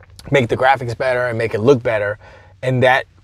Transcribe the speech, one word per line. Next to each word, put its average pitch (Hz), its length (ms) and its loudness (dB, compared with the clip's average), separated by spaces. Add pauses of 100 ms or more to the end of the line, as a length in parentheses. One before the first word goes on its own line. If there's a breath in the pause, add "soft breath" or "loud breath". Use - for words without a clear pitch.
(320)
make 135 180 2
the 120 80 -2
graphics 127 400 0
better 123 300 -2
and 117 100 -4
make 113 160 -4
it 110 60 -2
look 120 240 4
better, 104 340 -2 (460 loud breath)
and 127 180 -2
that 127 240 2 (180)